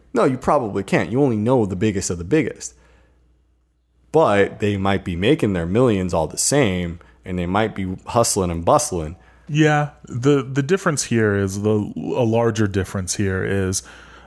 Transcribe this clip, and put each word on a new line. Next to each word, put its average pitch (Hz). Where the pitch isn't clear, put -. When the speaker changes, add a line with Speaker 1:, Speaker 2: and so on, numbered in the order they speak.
Speaker 1:
No, 226
you 131
probably 113
can't. 101
You 131
only 123
know 113
the 98
biggest 98
of 87
the 85
biggest. 123
But 107
they 101
might 95
be 90
making 110
their 85
millions 98
all 80
the -
same, 90
and 92
they 87
might 98
be 92
hustling 104
and 85
bustling. 90
Speaker 2:
Yeah, 151
the, 135
the 135
difference 165
here 110
is, 98
the, 107
a 104
larger 110
difference 95
here 95
is, 98